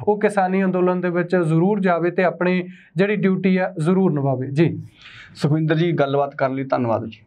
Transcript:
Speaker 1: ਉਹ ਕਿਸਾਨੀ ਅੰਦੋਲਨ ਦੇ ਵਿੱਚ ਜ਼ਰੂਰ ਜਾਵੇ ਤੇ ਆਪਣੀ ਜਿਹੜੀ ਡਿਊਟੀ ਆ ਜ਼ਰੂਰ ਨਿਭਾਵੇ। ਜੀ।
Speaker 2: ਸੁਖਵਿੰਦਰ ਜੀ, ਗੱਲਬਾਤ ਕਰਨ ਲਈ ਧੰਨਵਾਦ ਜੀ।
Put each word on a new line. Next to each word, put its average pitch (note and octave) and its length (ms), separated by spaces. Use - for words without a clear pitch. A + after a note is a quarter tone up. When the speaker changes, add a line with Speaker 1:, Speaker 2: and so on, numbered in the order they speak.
Speaker 1:
ਉਹ G#3 120
ਕਿਸਾਨੀ G3 440
ਅੰਦੋਲਨ F3+ 380
ਦੇ F3+ 80
ਵਿੱਚ F3 260
ਜ਼ਰੂਰ F3 440
ਜਾਵੇ F3 320
ਤੇ F#3 120
ਆਪਣੀ F3+ 440
ਜਿਹੜੀ G3+ 200
ਡਿਊਟੀ F#3 420
ਆ F#3 200
ਜ਼ਰੂਰ F3+ 340
ਨਿਭਾਵੇ। C3+ 360
ਜੀ। D3 360
Speaker 2:
ਸੁਖਵਿੰਦਰ D#3 400
ਜੀ, E3+ 160
ਗੱਲਬਾਤ C#3 440
ਕਰਨ C3 180
ਲਈ C3+ 100
ਧੰਨਵਾਦ A#2+ 420
ਜੀ। A2 220